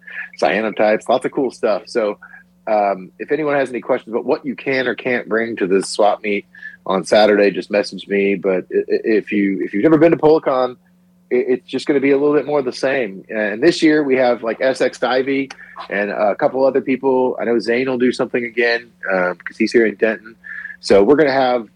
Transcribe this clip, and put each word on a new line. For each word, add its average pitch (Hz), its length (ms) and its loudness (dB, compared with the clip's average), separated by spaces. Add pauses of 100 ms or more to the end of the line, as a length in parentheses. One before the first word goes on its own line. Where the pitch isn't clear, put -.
(400)
cyanotypes, 107 720 0
lots 127 160 0
of 131 60 -4
cool 135 200 -2
stuff. 104 360 -2
So, 104 320 -4 (480)
um, 101 520 0
if 107 120 -10
anyone 147 240 0
has 131 140 0
any 120 100 -6
questions 120 340 -4
about 117 120 -4
what 127 200 -4
you 123 100 -6
can 131 320 -4
or 110 80 -2
can't 123 340 -4
bring 113 260 -2
to 98 120 -2
this 95 220 2
swap 104 320 2
meet 101 240 -4 (400)
on 92 200 -2
Saturday, 104 460 6
just 90 200 -8
message 98 360 -2
me. 98 280 0
But 92 380 -2
i-, 101 60 2
i-, 98 40 0 (200)
if 107 280 0
you, 98 320 0
if 87 100 -6
you've 101 100 0
never 160 140 6
been 165 140 6
to 160 60 2
PolaCon, 139 580 2 (540)
it, 123 180 0
it's 127 200 -2
just - 180 -6
gonna 139 160 0
be 139 100 2
a 135 60 4
little 147 180 2
bit 151 100 0
more 147 140 0
of 131 60 -2
the 120 80 -4
same. 123 560 -4
And 107 340 -4
this 170 180 2
year 151 220 4
we 131 140 2
have, 120 260 0
like, 113 160 -4
S 131 220 0
X 127 180 -2
Divey 135 500 -2 (400)
and 101 220 -4
a 101 240 0
couple 135 300 0
other 131 160 2
people. 127 580 0
I 101 60 -6
know 117 140 0
Zane 117 300 -2
will 127 80 -2
do 123 140 2
something 123 320 -4
again, 117 480 -2 (180)
um, 90 280 -2
'cause - 200 -16
he's 110 140 0
here 117 140 4
in 101 100 -2
Denton. 110 400 -2 (460)
So 101 220 6
we're 135 120 2
gonna 143 160 4
have 127 440 0